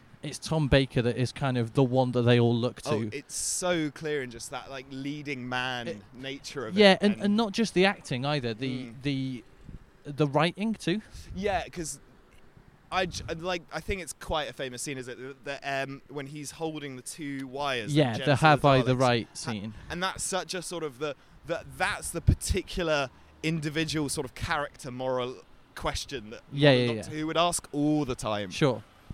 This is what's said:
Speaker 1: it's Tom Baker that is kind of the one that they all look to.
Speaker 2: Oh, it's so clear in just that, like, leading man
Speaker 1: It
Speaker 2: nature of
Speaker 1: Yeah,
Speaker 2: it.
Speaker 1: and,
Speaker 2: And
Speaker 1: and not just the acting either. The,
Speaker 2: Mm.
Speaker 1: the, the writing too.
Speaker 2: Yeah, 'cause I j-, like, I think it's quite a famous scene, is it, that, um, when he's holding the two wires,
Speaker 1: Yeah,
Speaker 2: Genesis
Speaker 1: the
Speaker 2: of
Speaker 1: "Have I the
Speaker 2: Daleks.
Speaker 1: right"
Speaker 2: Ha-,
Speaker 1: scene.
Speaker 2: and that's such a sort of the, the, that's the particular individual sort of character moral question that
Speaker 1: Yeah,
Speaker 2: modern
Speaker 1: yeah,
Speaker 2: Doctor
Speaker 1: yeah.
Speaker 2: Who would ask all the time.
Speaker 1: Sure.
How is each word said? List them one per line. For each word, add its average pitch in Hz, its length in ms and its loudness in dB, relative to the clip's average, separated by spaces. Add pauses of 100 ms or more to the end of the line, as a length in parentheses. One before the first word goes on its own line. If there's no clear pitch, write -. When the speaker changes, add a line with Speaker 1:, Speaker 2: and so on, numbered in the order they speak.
(220)
Speaker 1:
it's 143 160 -10
Tom 156 300 0
Baker 135 340 4
that 117 160 0
is 123 140 0
kind 127 260 -2
of 117 160 -2
the 139 100 6
one 127 280 2
that 123 100 2
they 120 180 8
all 117 160 6
look 117 260 -2
to. 135 120 -2
Speaker 2:
Oh, 110 180 -2
it's 143 220 -10
so 170 560 0
clear 151 320 -4
in 123 80 -8
just 117 200 -12
that, 120 200 -8
like, 135 200 -10
leading 139 560 -6
man 127 400 -4
Speaker 1:
It 104 120 -8 (200)
Speaker 2:
nature 135 480 -8
of 185 120 -2
Speaker 1:
Yeah, 202 140 12
Speaker 2:
it. 175 100 4
Speaker 1:
and, 208 140 4
Speaker 2:
And - 80 -10
Speaker 1:
and 208 120 2
not 220 160 0
just 226 220 0
the 180 100 6
acting 143 400 0
either. 135 300 0
The, 127 300 -4
Speaker 2:
Mm. 113 180 -14
Speaker 1:
the, 131 420 -2 (600)
the 147 220 0
writing 170 460 2
too. 202 300 0 (340)
Speaker 2:
Yeah, 190 320 0
'cause 147 320 -8 (920)
I 185 140 2
j-, - 160 -6 (160)
like, 175 240 -2 (100)
I 151 60 -4
think 190 240 -4
it's 143 120 -10
quite 151 360 -2
a - 20 -10
famous 127 300 -6
scene, 139 160 -6
is 123 80 -8
it, 131 380 -12
that, 139 180 -8
um, 135 460 -4
when 139 180 -8
he's 147 240 -10
holding 151 460 -8
the 123 60 -14
two 139 440 -8
wires, 131 480 -2
Speaker 1:
Yeah, 135 200 4
Speaker 2:
Genesis - 120 -4
Speaker 1:
the 147 60 4
Speaker 2:
of 123 80 2
Speaker 1:
"Have 151 240 6
I 135 180 8
the 127 140 2
Speaker 2:
Daleks. 127 40 2
Speaker 1:
right" 120 280 4
Speaker 2:
Ha-, - 60 -20 (180)
Speaker 1:
scene. 107 220 -8 (140)
Speaker 2:
and 175 140 -8
that's 185 220 -4
such 175 300 -2
a 180 80 -4
sort 170 200 -8
of 131 160 -6
the, 147 160 -4 (320)
the, 151 160 -4 (160)
that's 185 320 -2
the 165 100 -4
particular 156 880 2 (360)
individual 156 640 0
sort 143 160 -2
of 123 100 -12
character 147 560 -4
moral 127 460 -2 (400)
question 127 540 -6
that 113 100 -14 (120)
Speaker 1:
Yeah, 143 200 6
Speaker 2:
modern 123 160 6
Speaker 1:
yeah, 120 140 -2
Speaker 2:
Doctor - 120 -10
Speaker 1:
yeah. 156 60 -6
Speaker 2:
Who 156 80 -4
would 156 80 -2
ask 170 340 2
all 147 340 2
the 123 120 -4
time. 104 340 -4
Speaker 1:
Sure. 120 320 2 (320)